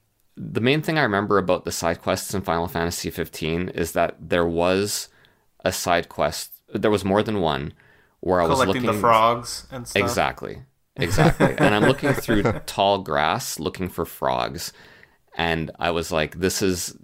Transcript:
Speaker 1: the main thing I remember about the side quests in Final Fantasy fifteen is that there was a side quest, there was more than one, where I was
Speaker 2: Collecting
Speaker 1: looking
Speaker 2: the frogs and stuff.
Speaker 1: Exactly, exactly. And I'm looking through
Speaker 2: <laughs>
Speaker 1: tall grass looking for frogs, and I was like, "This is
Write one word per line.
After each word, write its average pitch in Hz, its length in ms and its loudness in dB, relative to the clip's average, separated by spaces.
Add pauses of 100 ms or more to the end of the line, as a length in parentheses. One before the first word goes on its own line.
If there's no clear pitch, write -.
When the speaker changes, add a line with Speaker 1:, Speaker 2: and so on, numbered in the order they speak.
(360)
Speaker 1:
the 110 240 -6
main 139 220 2
thing 160 160 -2
I 147 40 2
remember 101 360 2
about 90 260 0
the - 80 -4
side 85 300 -2
quests - 320 -2
in 95 80 -2
Final 85 260 0
Fantasy 87 420 -4
fifteen 82 600 -4
is 85 220 -4
that 85 280 0
there 85 260 0
was 90 640 0 (560)
a 92 80 2
side 87 360 0
quest, - 440 -4 (220)
there 107 160 2
was 101 140 2
more 101 180 4
than 107 180 -4
one, 76 320 -2 (480)
where 90 200 2
I 85 60 4
was 82 140 2
Speaker 2:
Collecting 127 220 0
Speaker 1:
looking 113 140 0
Speaker 2:
the 104 40 -4
frogs 117 720 2
and 123 160 -12
stuff. 101 160 0
Speaker 1:
Exactly, 67 600 -2 (340)
exactly. 143 600 2
And - 180 4
I'm 104 100 4
looking 135 300 2
through 107 280 0
Speaker 2:
<laughs> 101 240 -2
Speaker 1:
tall 101 320 2
grass 80 640 -2
looking 87 280 -4
for 87 160 -6
frogs, 64 680 -4 (640)
and 82 420 -2
I 85 140 0
was 82 180 -4
like, 80 300 -2
"This 92 220 0
is 90 420 -2